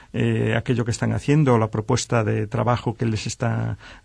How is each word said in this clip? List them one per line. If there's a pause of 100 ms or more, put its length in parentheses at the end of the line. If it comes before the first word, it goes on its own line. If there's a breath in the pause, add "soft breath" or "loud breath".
(120)
eh,
aquello
que
están
haciendo
o
la
propuesta
de
trabajo
que
les
está, (280 loud breath)